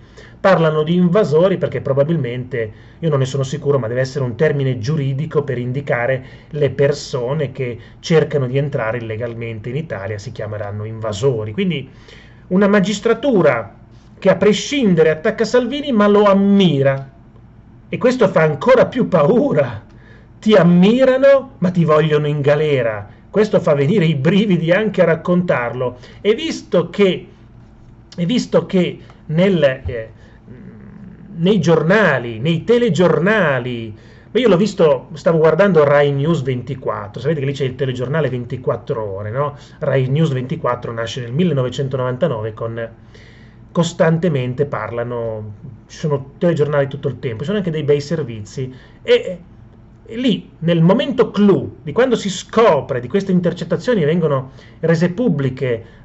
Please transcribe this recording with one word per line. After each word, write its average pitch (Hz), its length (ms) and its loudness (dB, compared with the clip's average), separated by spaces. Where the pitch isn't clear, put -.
Parlano 160 460 2
di 160 100 0
invasori 180 640 2
perché 131 240 -4
probabilmente, 127 880 -2
io 165 100 -2
non 147 80 0
ne 135 80 2
sono 135 160 -4
sicuro, 139 380 -2
ma 117 80 -6
deve 123 140 -2
essere 131 240 -4
un 120 100 -6
termine 139 420 0
giuridico 135 680 -2
per 131 140 -6
indicare 123 680 -4
le 147 200 -2
persone 139 840 -2
che 123 280 -8
cercano 151 460 0
di 127 140 -2
entrare 123 400 -4
illegalmente 113 720 -8
in 120 60 -8
Italia, 104 440 -8
si 110 120 -14
chiameranno 104 520 -10
invasori. 110 680 -4
Quindi 160 380 -4
una 196 180 2
magistratura 202 1080 0
che 190 100 2
a 185 60 6
prescindere 196 760 2
attacca 208 360 -2
Salvini 254 460 0
ma 208 160 4
lo 208 180 6
ammira, 190 840 4
e - 80 -8
questo 240 300 2
fa 180 160 2
ancora 180 420 4
più 247 220 -2
paura. 165 760 2
Ti 214 160 2
ammirano 254 1040 6
ma 180 140 0
ti 180 140 2
vogliono 151 420 2
in 147 140 -2
galera, 131 640 0
questo 202 280 2
fa 160 140 2
venire 151 320 2
i 160 80 2
brividi 170 580 2
anche 208 300 0
a 175 40 6
raccontarlo. 151 920 -2
E 214 140 2
visto 208 560 -4
che, 185 360 0
e 175 120 -4
visto 208 400 0
che 165 320 -2
nel, 170 360 2
eh, 127 460 -2
nei 185 220 2
giornali, 151 800 2
nei 156 240 -2
telegiornali, 156 1300 0
ma 214 80 0
io 254 80 2
l'ho 190 80 6
visto, 165 580 2
stavo 165 260 0
guardando 160 440 4
Rai 143 300 4
News 143 300 0
ventiquattro, 120 760 -6
sapete 143 220 -2
che 131 40 -4
lì 139 60 -2
c'è 135 140 -4
il 127 100 -4
telegiornale 131 540 -2
ventiquattro 123 720 -6
ore, 104 280 -8
no? 135 260 -6
Rai 135 280 0
News 147 240 0
ventiquattro 123 640 -6
nasce 117 260 -8
nel 120 140 -10
millenovecentonovantanove 127 1200 -2
con, 113 360 -8
costantemente 160 960 0
parlano, 113 880 -6
ci - 100 -20
sono 143 400 -4
telegiornali 147 500 0
tutto 139 220 -6
il 107 100 -10
tempo, 113 200 -8
ci - 60 -8
sono 208 120 -2
anche 175 140 -4
dei 156 120 -4
bei 143 160 2
servizi, 127 720 -8
e, 226 380 0
e - 100 -14
lì, 240 440 -2
nel 165 220 0
momento 233 500 2
clou 170 520 2
di 151 80 -10
quando 233 240 2
si 208 140 -4
scopre 170 720 0
di 123 80 -10
queste 196 240 -2
intercettazioni 175 720 0
vengono 147 460 -2
rese 165 300 2
pubbliche 135 720 -2